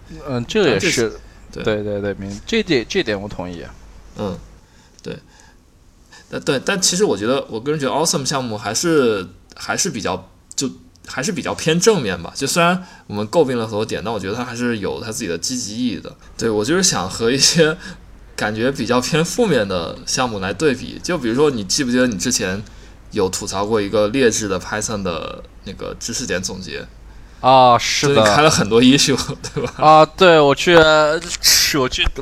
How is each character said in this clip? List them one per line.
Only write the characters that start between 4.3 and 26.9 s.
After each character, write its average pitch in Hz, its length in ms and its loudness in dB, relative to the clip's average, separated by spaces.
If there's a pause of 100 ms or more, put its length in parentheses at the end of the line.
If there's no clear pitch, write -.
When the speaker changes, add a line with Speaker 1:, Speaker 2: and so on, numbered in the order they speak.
Speaker 2:
对。 - 140 -12 (1120)
但， 139 120 -10
对， 139 240 -2
但 190 160 -2
其 180 160 0
实 202 80 2
我 135 120 2
觉 101 100 -4
得， 131 240 0
我 113 100 -6
个 139 100 -6
人 156 100 -2
觉 135 80 -2
得 104 60 -2
Awesome 151 300 -2
项 135 180 -4
目 110 160 -6
还 107 160 -6
是， 117 540 2 (260)
还 - 220 -6
是 - 140 -2
比 120 100 -8
较， 92 280 -6 (280)
就， 131 140 -4 (360)
还 - 160 -8
是 190 100 -4
比 151 100 -6
较 92 120 -4
偏 165 240 0
正 180 240 4
面 92 180 -4
吧。 80 160 -12
就 139 100 -4
虽 170 160 0
然 180 220 2 (220)
我 110 80 -12
们 107 140 -4
诟 165 160 4
病 127 140 -2
了 110 60 -2
很 110 80 -8
多 107 120 0
点， 87 200 -6
但 113 80 -4
我 110 60 -4
觉 92 100 -6
得 101 60 -4
它 120 100 -6
还 117 100 -12
是 120 240 -2
有 78 220 -4
它 110 100 -10
自 107 80 -8
己 117 100 -6
的 82 100 -2
积 127 180 -6
极 104 200 -8
意 123 120 -2
义 92 120 -6
的。 - 160 -16 (200)
对， 117 140 -2
我 107 140 2
就 151 120 2
是 196 60 2
想 95 260 0
和 117 220 0
一 135 80 0
些 156 380 4 (600)
感 107 180 -4
觉 117 160 0
比 127 160 -6
较 123 140 2
偏 156 240 0
负 233 220 0
面 123 200 2
的 90 400 -4
项 127 220 -2
目 107 100 -6
来 95 140 -4
对 131 220 0
比。 - 280 -12
就 175 160 -4
比 123 100 -4
如 113 60 0
说， 147 160 4
你 113 140 -6
记 92 180 -2
不 123 80 -2
记 123 60 2
得 127 100 4
你 117 100 -2
之 120 140 -4
前 101 320 -2 (500)
有 98 160 0
吐 95 180 -6
槽 98 200 -4
过 110 140 0
一 101 80 -2
个 104 200 2
劣 123 220 2
质 104 180 -4
的 92 100 -2
Python 107 440 -6
的 85 400 -8 (220)
那 101 80 -14
个 - 260 -12
知 - 140 -10
识 120 140 -8
点 92 160 -4
总 95 180 -8
结。 76 260 -12 (540)